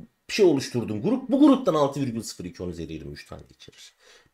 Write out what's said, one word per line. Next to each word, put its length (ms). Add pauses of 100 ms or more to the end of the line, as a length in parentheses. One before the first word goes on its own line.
(280)
şey 180
oluşturduğum 560
grup 280
bu 100
gruptan 340
altı 280
virgül 200
sıfır 240
iki 180
on 60
üzeri 240
yirmi 180
üç 140
tane 240
içerir. 440 (400)